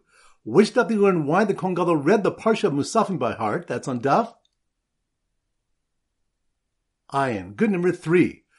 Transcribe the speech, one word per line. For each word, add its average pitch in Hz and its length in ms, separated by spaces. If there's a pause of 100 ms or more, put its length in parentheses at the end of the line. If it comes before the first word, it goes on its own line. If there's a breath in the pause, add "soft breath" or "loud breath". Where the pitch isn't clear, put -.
(440 soft breath)
which 165 280
daf 226 180
you 208 120
learn 175 240
why 180 180
the 185 80
Kohen 180 220
Gadol 170 220
read 185 260
the 170 100
Parsha 220 320
of 160 80
Musafim 180 460
by 117 160
heart? 107 320
That's 120 200
on 127 140
daf 151 320 (2750)
Ayin. 107 420
Good. 208 160
Number 180 220
three, 165 520 (140 soft breath)